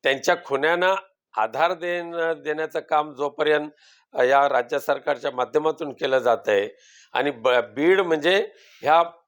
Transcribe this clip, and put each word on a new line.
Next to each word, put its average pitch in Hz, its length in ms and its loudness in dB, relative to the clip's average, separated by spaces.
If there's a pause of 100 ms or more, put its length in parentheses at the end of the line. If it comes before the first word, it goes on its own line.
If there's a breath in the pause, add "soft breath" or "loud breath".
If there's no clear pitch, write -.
त्यांच्या 135 320 0 (100)
खुन्यांना 170 500 0 (420)
आधार 123 360 0
देण-, 170 600 -4
देण्याचं 151 460 -6
काम 151 340 -2
जोपर्यंत, 147 560 -2 (440 soft breath)
अ, 131 100 2
या 139 260 4
राज्य 131 300 -2
सरकारच्या 139 520 -4
माध्यमातून 151 640 -2
केलं 131 260 0
जातंय 110 500 0 (440 soft breath)
आणि 139 180 -2
ब-, 123 180 -2
बीड 123 520 2
म्हणजे 175 480 0 (320 soft breath)
ह्या 160 220 4 (240)